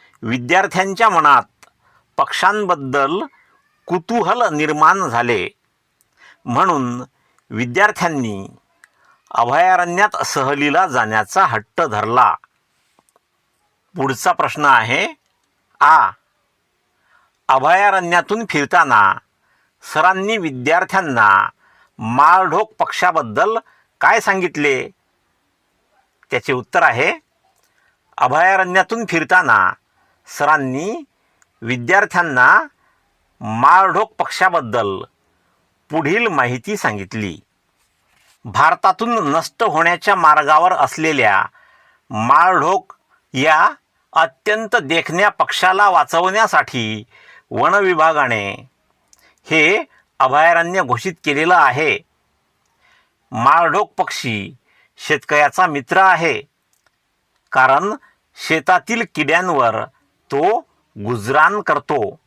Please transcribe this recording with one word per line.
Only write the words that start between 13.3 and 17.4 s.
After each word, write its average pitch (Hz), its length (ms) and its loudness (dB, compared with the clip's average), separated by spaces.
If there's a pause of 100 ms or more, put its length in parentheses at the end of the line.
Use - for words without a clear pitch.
पुढचा 180 360 -2
प्रश्न 147 340 -2
आहे, 135 480 2 (680)
आ, 143 300 4 (1400)